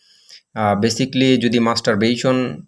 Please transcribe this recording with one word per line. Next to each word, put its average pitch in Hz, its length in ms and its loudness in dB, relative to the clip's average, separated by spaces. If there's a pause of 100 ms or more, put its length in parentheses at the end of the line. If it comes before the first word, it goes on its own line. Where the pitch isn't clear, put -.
(540)
আহ, 104 260 0
basically 127 600 2
যদি 120 180 0
মাস্টারবেশন 120 1080 -2